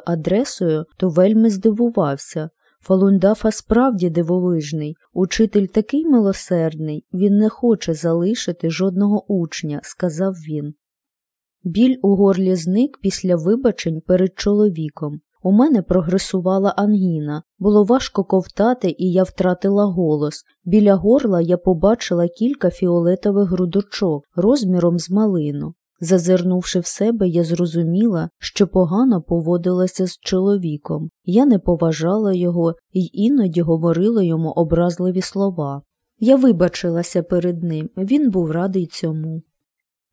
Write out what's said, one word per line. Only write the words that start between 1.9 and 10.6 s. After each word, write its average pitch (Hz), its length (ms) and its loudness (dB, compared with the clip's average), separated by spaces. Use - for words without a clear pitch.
Фалунь-Дафа 196 640 2
справді 220 580 0
дивовижний, 160 840 -2
учитель 202 540 0
такий 269 400 -2
милосердний, 165 1000 0
він 196 220 2
не 214 120 4
хоче 220 460 0
залишити 170 760 -2
жодного 196 640 -2
учня, 165 500 -4
сказав 180 500 -4
він. 151 420 -10